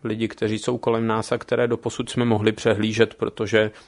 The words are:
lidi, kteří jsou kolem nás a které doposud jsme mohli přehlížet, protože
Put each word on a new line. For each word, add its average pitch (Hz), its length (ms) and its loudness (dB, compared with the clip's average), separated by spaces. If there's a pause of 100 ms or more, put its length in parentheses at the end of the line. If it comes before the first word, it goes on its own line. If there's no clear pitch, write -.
lidi, 113 240 -2
kteří 107 320 -4
jsou 123 180 -2
kolem 113 300 0
nás 113 240 -2
a 123 60 2
které 120 300 0
doposud 120 420 -4
jsme 123 160 -2
mohli 110 260 2
přehlížet, 110 640 2
protože 107 580 0 (160)